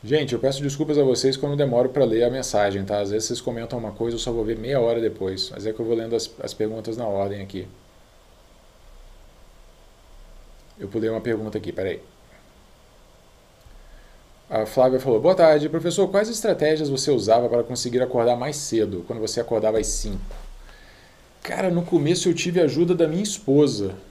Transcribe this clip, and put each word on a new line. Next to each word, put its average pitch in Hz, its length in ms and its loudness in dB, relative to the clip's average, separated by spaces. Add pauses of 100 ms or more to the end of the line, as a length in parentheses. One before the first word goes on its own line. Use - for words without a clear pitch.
Gente, 131 280 0
eu 113 80 -2
peço 139 200 0
desculpas 147 380 -2
a 143 60 6
vocês 131 320 2
quando 143 180 -4
demoro 127 360 2
pra 139 140 4
ler 113 200 2
a 120 60 2
mensagem, 104 540 0
tá? 104 140 -2
Às 101 120 -2
vezes 110 180 -2
vocês 120 120 -4
comentam 117 380 -6
uma 110 140 -8
coisa, 117 240 -4
eu - 20 -6
só 117 140 -4
vou 117 120 -2
ver 110 140 -2
meia 127 220 0
hora 117 200 2
depois. 95 500 -2
Mas 98 140 -12
é 110 80 -2
que 110 60 -8
eu 117 80 -4
vou 117 80 2
lendo 113 220 -2
as, 110 120 -2 (140)
as 110 100 -8
perguntas 110 440 -6
na 120 100 -6
ordem 98 340 -2
aqui. 95 280 -10 (3000)
Eu 98 120 -12
pulei 110 200 -2
uma 110 120 -2
pergunta 110 360 -4
aqui, - 140 -6
peraí. 92 320 -4 (2500)
A 110 160 0
Flávia 131 320 4
falou, 131 220 2
"Boa 185 160 4
tarde, 156 320 6
professor, 170 400 0
quais 202 200 0
estratégias 156 600 0
você 139 240 0
usava 117 360 4
para 120 140 2
conseguir 120 400 -2
acordar 123 320 2
mais 135 220 -6
cedo, 98 500 -2
quando 113 140 -8
você 110 200 -4
acordava 110 380 0
às 104 80 0
cinco?" 101 340 -4 (1200)
Cara, 190 260 -2
no 170 120 0
começo 170 460 2
eu 170 60 2
tive 175 260 0
a 170 40 6
ajuda 156 280 2
da 170 140 4
minha 165 160 -2
esposa. 135 720 2 (160)